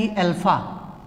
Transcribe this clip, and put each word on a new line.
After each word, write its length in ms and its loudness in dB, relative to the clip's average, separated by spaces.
alpha, 400 4